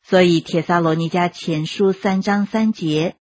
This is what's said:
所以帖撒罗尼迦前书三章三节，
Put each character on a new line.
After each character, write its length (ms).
所 200
以 180
帖 220
撒 180
罗 160
尼 140
迦 180
前 380
书 260
三 300
章 240
三 260
节， 460